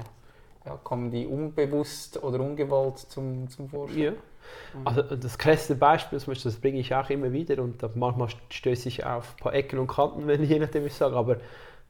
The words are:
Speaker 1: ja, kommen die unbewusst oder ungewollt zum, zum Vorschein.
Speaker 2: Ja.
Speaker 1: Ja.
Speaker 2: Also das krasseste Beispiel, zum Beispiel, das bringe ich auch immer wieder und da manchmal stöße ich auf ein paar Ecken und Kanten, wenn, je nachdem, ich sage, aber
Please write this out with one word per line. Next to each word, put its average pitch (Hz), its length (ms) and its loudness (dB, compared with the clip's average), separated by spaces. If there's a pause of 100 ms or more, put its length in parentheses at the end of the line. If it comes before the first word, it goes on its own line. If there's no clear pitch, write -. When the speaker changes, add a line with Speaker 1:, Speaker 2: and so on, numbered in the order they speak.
(640)
Speaker 1:
ja, 143 180 -10
kommen 123 280 -2
die 117 140 -2
unbewusst 147 960 -2
oder 127 200 0
ungewollt 139 560 2
zum, 131 500 -6
zum 135 220 -12
Vorschein. 143 280 -8
Speaker 2:
Ja. 151 140 4
Speaker 1:
Ja. 226 60 -6 (640)
Speaker 2:
Also 123 180 4
das 127 360 -4
krasseste 156 380 4
Beispiel, 147 440 4
zum 135 120 -6
Beispiel, 127 200 -2
das 107 80 -6
bringe 135 200 2
ich 127 140 -2
auch 131 160 0
immer 139 220 0
wieder 139 320 0
und 120 200 -6
da 113 120 -2
manchmal 120 340 0 (200)
stöße 123 400 -2
ich - 160 -4
auf 120 300 -4
ein - 80 -8
paar 131 100 0
Ecken 139 260 0
und 127 80 0
Kanten, 147 400 0
wenn, 147 160 4
je 151 160 4
nachdem, 151 260 0
ich 143 80 -6
sage, 135 220 2
aber 117 220 4 (520)